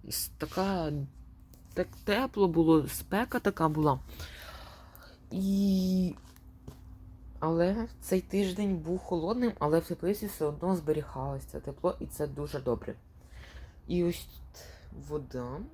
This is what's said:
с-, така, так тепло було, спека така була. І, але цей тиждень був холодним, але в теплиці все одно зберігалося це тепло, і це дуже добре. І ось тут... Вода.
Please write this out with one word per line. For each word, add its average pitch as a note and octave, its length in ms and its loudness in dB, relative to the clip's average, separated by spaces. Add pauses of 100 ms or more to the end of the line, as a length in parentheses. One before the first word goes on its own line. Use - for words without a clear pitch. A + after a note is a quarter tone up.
с-, - 300 -4
така, F3+ 540 0 (800)
так F3+ 140 0 (160)
тепло G#3 440 4
було, D#3+ 400 8
спека - 520 0
така E3 280 4
була. D3+ 320 4 (1300)
І, F#3+ 840 2 (1200)
але F3 500 2 (120)
цей F#3+ 200 2
тиждень F#3+ 560 0
був E3 220 -2
холодним, G#3+ 600 0
але D3+ 200 4
в D#3+ 60 2
теплиці G3 420 -2
все D#3 180 -4
одно E3+ 320 0
зберігалося D3 680 -2
це - 140 -10
тепло, D#3 400 -2
і D#3+ 60 -6
це - 200 -4
дуже C#3+ 340 -6
добре. A#2+ 340 -2 (920)
І F3 160 2
ось F3 200 0
тут... - 400 -18 (440)
Вода. B2+ 520 -6 (140)